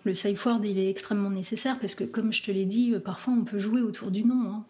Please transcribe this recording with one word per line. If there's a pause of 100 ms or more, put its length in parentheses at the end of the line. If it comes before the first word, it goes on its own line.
Le
safe
word,
il
est
extrêmement
nécessaire
parce
que,
comme
je
te
l'ai
dit,
euh,
parfois
on
peut
jouer
autour
du
non,
hein.